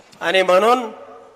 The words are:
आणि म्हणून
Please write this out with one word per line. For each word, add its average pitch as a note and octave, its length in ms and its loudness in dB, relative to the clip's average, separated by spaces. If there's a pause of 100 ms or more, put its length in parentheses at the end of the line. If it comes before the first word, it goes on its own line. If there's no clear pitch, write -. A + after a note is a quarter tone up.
(200)
आणि F#3 220 0
म्हणून G#3+ 480 0 (460)